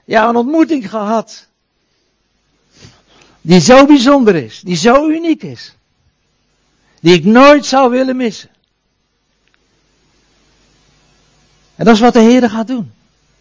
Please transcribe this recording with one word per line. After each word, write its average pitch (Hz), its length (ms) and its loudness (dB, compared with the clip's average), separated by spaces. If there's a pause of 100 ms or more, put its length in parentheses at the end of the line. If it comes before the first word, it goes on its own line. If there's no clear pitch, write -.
ja, 220 240 -2
een 233 60 -4
ontmoeting 269 540 -4
gehad. 214 580 -10 (1900)
Die 175 180 2
zo 262 260 4
bijzonder 269 500 2
is, 117 260 -10
die 180 140 -8
zo 240 320 0
uniek 320 360 -4
is. 131 320 -20 (1200)
Die 170 140 2
ik 160 120 0
nooit 269 400 4
zou 262 260 0
willen 262 240 -4
missen. 240 340 -10 (3250)
En 165 100 -6
dat 233 80 4
is 202 60 0
wat 240 140 0
de 233 80 2
Heere 240 280 2
gaat 214 180 -10
doen. 220 240 -10 (500)